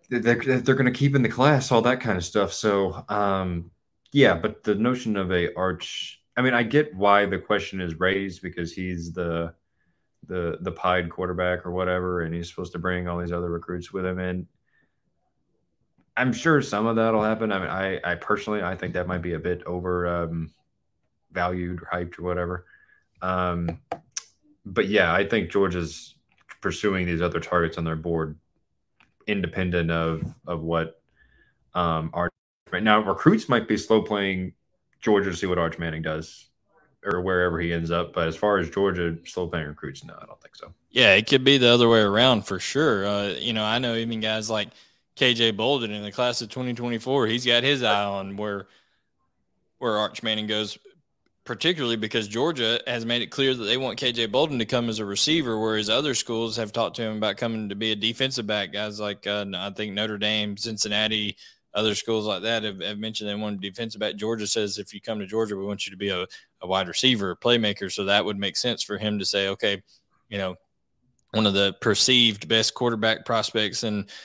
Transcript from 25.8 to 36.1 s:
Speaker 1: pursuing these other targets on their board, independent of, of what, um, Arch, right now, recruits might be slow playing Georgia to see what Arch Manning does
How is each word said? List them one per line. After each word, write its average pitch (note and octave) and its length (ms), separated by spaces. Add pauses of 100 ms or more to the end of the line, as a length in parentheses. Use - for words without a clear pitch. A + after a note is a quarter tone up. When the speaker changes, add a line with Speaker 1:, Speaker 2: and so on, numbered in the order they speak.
Speaker 1:
pursuing F#2 420
these F2 160
other E2+ 200
targets E2+ 360
on E2 80
their D#2+ 120
board, D#2+ 420 (880)
independent F2+ 640
of, E2 320 (240)
of E2+ 160
what, E2 380 (760)
um, E2 400
Arch, F2 180 (400)
right F#2 100
now, G#2+ 180
recruits D3 500
might A2+ 180
be G#2+ 80
slow A2 240
playing F#2+ 540 (480)
Georgia G2 280
to F2 60
see G2 100
what F2 120
Arch E2 200
Manning E2 220
does D#2+ 480 (560)